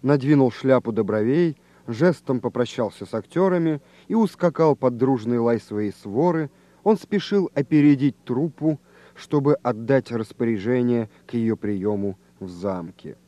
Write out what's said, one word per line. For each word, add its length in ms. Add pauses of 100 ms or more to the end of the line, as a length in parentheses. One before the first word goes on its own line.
надвинул 500
шляпу 400
до 120
бровей, 540 (300)
жестом 520
попрощался 680
с 80
актерами 680 (260)
и 80
ускакал 600
под 220
дружный 420
лай 200
своей 320
своры. 580 (340)
Он 140
спешил 560
опередить 680
труппу, 560 (340)
чтобы 420
отдать 560
распоряжение 1000 (180)
к 60
ее 240
приему 600 (220)
в 100
замке. 680 (100)